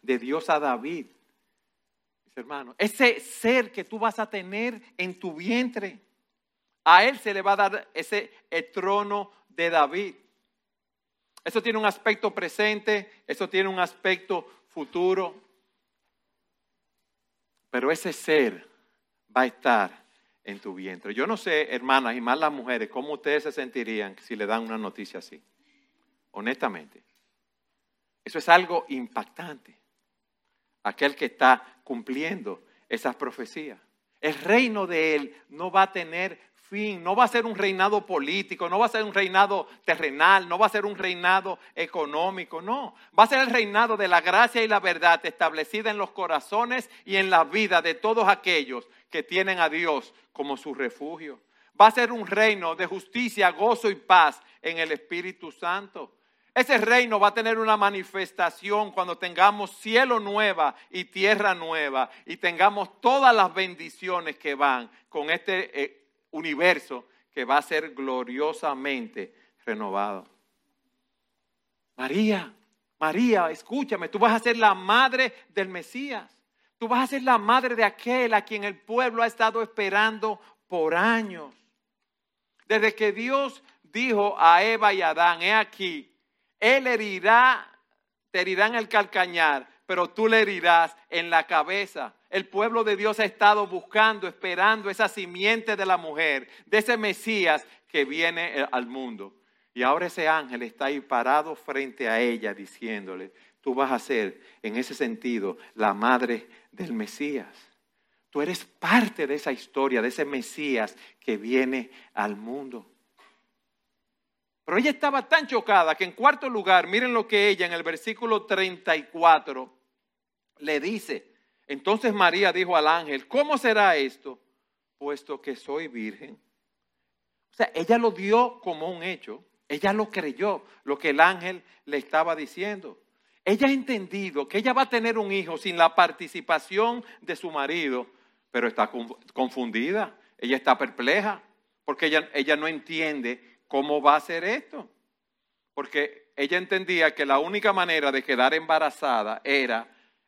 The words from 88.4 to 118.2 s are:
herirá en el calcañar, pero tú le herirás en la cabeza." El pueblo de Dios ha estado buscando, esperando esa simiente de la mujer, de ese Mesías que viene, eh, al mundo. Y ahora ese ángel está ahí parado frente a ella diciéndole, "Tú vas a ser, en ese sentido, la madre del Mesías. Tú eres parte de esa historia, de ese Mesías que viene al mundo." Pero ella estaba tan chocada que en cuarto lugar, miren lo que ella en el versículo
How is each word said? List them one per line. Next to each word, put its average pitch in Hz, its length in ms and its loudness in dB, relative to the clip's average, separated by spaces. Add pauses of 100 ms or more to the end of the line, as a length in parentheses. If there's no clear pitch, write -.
herirá 185 260 2
en 226 80 0
el 226 140 -2
calcañar, 175 800 0 (180)
pero 180 240 -2
tú 220 180 0
le 226 120 6
herirás 170 560 4 (140)
en 170 180 -4
la 165 180 2
cabeza." 170 680 -4 (160)
El 190 160 -4
pueblo 226 380 0
de 208 120 0
Dios 208 220 -2
ha 220 60 2
estado 208 420 4
buscando, 208 640 0
esperando 196 600 0
esa 202 200 0
simiente 208 640 -2
de 196 100 -4
la 185 120 2
mujer, 151 520 -2 (180)
de 208 120 2
ese 233 180 2
Mesías 196 680 0 (220)
que 147 160 0
viene, 165 560 -4
eh, 131 100 -2
al 127 160 -4
mundo. 117 480 -12 (400)
Y 123 80 -6
ahora 151 240 0
ese 165 220 -4
ángel 131 340 -2
está 120 240 -8
ahí 143 140 -4
parado 139 560 0
frente 135 520 -8
a 113 120 0
ella 113 340 -2
diciéndole, 98 800 -12 (280)
"Tú 131 140 -4
vas 131 160 0
a 127 80 0
ser, 110 420 -4 (220)
en 110 140 -8
ese 127 180 -6
sentido, 113 640 -6 (160)
la 107 200 0
madre 120 520 0 (240)
del 180 220 -10
Mesías. 120 560 -8 (800)
Tú 147 140 -4
eres 175 220 -6
parte 196 640 0
de 135 80 -4
esa 147 160 -6
historia, 131 500 0
de 117 80 0
ese 135 160 -4
Mesías 135 720 -4 (220)
que 110 180 -4
viene 127 540 -2 (240)
al 104 220 -4
mundo." 120 500 -12 (1800)
Pero 262 140 -2
ella 294 120 2
estaba 277 380 -2
tan 311 200 2
chocada 185 480 2
que 190 80 -4
en 175 80 -8
cuarto 277 360 0
lugar, 185 380 4
miren 240 260 0
lo 226 140 0
que 208 220 4
ella 185 180 0
en 175 60 -6
el 170 100 -4
versículo 220 640 -4